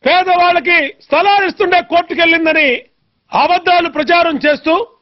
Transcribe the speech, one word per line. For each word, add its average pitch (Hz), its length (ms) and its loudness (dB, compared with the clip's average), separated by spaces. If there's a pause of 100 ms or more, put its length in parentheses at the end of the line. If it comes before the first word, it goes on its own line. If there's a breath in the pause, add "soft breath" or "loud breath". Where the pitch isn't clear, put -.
పేదవాళ్ళకి 349 720 0 (280)
స్థలాలు 392 440 0
ఇస్తుండే 359 320 0 (120)
కోర్టుకెళ్ళిందని 330 760 0 (640)
అబద్ధాలు 349 680 0
ప్రచారం 330 480 0
చేస్తూ 302 300 0 (260)